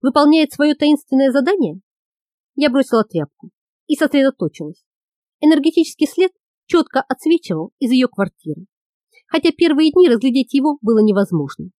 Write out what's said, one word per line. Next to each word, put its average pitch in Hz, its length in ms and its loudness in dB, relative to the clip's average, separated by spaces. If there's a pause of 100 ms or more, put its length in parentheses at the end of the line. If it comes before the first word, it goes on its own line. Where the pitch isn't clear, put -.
Выполняет 294 520 2
свое 294 220 0
таинственное 285 560 0
задание? 262 500 -2 (760)
Я 277 160 0
бросила 240 340 0
тряпку - 460 -8 (360)
и 302 100 -2
сосредоточилась. 262 880 -4 (560)
Энергетический 311 680 0
след 370 260 -2 (340)
четко 320 340 -2
отсвечивал 262 800 -4
из 247 120 -2
ее 254 180 2
квартиры, 180 580 -8 (600)
хотя 330 260 0
первые 311 380 2
дни 359 180 4
разглядеть 247 440 0
его 285 300 0
было 214 200 2
невозможно. 180 760 -2